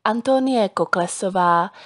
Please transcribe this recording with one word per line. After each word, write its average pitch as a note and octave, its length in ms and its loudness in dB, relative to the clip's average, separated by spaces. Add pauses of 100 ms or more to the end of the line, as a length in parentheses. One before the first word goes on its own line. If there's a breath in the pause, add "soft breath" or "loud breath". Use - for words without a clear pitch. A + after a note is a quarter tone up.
Antonie B3 680 0
Koklesová, F3+ 1000 0 (140)